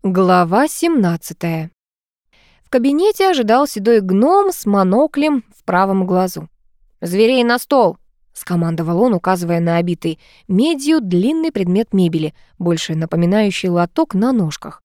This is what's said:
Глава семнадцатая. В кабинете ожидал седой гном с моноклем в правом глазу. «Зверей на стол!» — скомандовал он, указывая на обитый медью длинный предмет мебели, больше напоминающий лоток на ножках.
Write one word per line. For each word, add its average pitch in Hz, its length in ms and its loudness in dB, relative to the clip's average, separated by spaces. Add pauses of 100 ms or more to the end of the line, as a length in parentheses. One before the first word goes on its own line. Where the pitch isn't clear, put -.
Глава 185 600 2
семнадцатая. 170 1040 -2 (920)
В - 60 -20
кабинете 311 580 0
ожидал 262 380 2
седой 220 360 2
гном 294 500 2
с - 160 -8
моноклем 247 760 0 (140)
в - 60 -20
правом 190 420 0
глазу. 185 420 -2 (540)
«Зверей 220 420 2
на 240 140 2
стол!» — 247 400 2 (360)
скомандовал 170 680 -2
он, 240 140 2
указывая 175 440 -2
на 170 180 0
обитый 170 420 -4 (280)
медью 285 540 0
длинный 247 500 0
предмет 196 400 -2
мебели, 165 440 0 (240)
больше 170 340 -2
напоминающий 175 760 0
лоток 175 440 -2
на 226 180 0
ножках. 185 540 -4